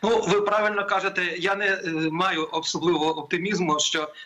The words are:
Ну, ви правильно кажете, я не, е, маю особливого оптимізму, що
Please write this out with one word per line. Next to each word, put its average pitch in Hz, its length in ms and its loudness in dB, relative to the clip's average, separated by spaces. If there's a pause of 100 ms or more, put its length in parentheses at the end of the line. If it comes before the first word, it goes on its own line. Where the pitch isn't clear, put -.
Ну, 220 180 4
ви 190 200 2
правильно 208 460 0
кажете, 190 360 0 (160)
я 190 160 0
не, 202 120 -2
е, 190 240 0 (200)
маю 165 420 0
особливого 160 680 0
оптимізму, 170 640 0
що 156 280 0 (180)